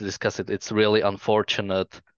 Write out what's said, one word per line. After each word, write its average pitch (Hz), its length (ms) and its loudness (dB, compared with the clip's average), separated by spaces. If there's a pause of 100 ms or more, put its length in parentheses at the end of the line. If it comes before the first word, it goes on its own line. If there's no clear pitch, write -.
discussed 101 360 -2
it. 92 100 -8
It's 101 220 -6
really 107 300 4
unfortunate 98 1000 0 (160)